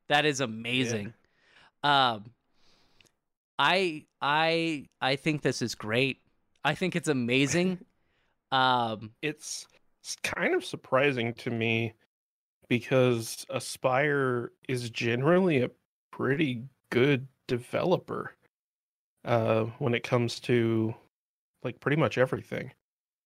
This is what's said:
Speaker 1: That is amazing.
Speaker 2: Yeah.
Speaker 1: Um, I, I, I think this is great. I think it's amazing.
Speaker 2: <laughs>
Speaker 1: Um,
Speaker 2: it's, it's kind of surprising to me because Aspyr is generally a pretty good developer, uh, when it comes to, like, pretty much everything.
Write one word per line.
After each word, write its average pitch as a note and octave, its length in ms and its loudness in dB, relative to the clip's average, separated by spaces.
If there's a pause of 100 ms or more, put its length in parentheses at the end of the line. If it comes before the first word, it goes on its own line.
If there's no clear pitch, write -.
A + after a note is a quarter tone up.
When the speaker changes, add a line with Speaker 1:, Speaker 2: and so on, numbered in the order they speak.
Speaker 1:
That D3 180 4
is C#3 160 0
amazing. A#2 720 -4 (720)
Speaker 2:
Yeah. C3+ 300 4
Speaker 1:
Um, A2 180 -14 (1300)
I, E3 460 2 (160)
I, D#3+ 680 0 (120)
I C3 160 0
think D3+ 260 -2
this C3+ 200 0
is A#2 140 -4
great. B2 440 0 (440)
I D3+ 100 2
think F3+ 220 -2
it's D#3+ 140 -2
amazing. C#3 720 2
Speaker 2:
<laughs> - 40 -20 (640)
Speaker 1:
Um, A#2+ 600 0 (100)
Speaker 2:
it's, - 440 -8 (340)
it's - 240 -12
kind A#3 300 -2
of F#4 100 -2
surprising B2+ 680 0
to - 160 -8
me A2+ 440 0 (760)
because B2 800 0
Aspyr C3 1000 -2 (200)
is B2 200 -6
generally C#3 720 2
a C3 100 -2 (400)
pretty B2 520 -2 (260)
good C3 380 2 (200)
developer, - 880 -4 (880)
uh, A2+ 380 2 (160)
when B2 140 0
it A#2 100 -2
comes A#2+ 380 -2
to, A2+ 520 0 (720)
like, B2 180 -10
pretty C#3+ 160 0
much B2+ 200 2
everything. B2+ 540 -2 (540)